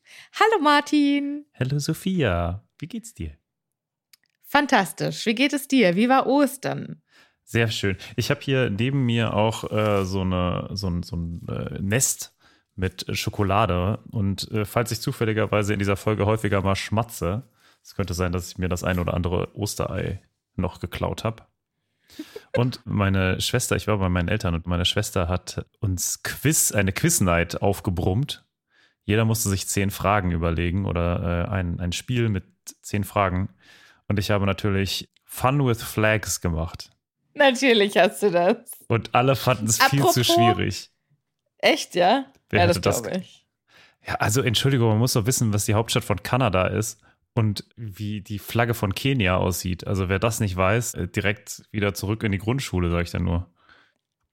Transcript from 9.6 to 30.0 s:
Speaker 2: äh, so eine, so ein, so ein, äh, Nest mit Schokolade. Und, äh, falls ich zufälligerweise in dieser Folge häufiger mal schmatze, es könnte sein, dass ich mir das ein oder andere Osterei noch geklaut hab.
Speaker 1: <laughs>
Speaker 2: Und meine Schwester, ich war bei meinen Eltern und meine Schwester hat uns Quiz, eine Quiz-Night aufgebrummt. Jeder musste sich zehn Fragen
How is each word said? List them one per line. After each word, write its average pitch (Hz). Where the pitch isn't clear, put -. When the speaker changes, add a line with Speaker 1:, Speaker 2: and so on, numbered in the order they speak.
Speaker 2:
äh, 104
so 95
eine, 90
so 98
ein, 87
so -
ein, 85
äh, -
Nest -
mit 92
Schokolade. 98
Und, 98
äh, 107
falls 120
ich -
zufälligerweise 107
in 98
dieser 98
Folge 101
häufiger 101
mal 98
schmatze, 104
es -
könnte 90
sein, 87
dass 90
ich -
mir 92
das 87
ein 90
oder 87
andere 90
Osterei 92
noch 87
geklaut -
hab. -
Speaker 1:
<laughs> -
Speaker 2:
Und 123
meine 95
Schwester, -
ich -
war 107
bei 95
meinen 90
Eltern 95
und 82
meine 90
Schwester 98
hat -
uns -
Quiz, -
eine 98
Quiz-Night 87
aufgebrummt. 92
Jeder 110
musste 110
sich 98
zehn 95
Fragen 92